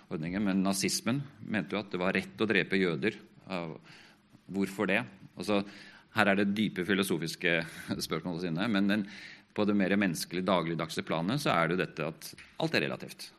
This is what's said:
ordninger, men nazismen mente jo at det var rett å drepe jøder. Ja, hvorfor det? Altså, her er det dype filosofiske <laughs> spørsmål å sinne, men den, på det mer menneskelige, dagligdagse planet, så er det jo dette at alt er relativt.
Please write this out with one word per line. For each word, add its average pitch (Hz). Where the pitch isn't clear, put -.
ordninger, 90
men 98
nazismen 98
mente 95
jo -
at 107
det 90
var 92
rett 95
å 110
drepe 98
jøder. 87
Ja, 87
hvorfor 95
det? 107
Altså, 101
her 101
er 98
det 101
dype 95
filosofiske 85
<laughs> -
spørsmål 82
å 90
sinne, 87
men 101
den, 101
på 104
det 104
mer 95
menneskelige, 92
dagligdagse 82
planet, 92
så 143
er 82
det 82
jo 82
dette 78
at -
alt 160
er 80
relativt. -